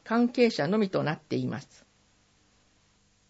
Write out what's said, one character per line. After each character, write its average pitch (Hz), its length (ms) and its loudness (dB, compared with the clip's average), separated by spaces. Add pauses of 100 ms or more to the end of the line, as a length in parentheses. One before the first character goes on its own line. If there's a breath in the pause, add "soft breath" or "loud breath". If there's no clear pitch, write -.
関 240 240 2
係 240 220 2
者 147 180 -2
の 208 100 2
み 196 120 0
と 147 120 0
な 139 100 0
っ - 80 -8
て - 160 -6
い 127 100 -2
ま 113 140 -6
す。 - 260 -20 (1400)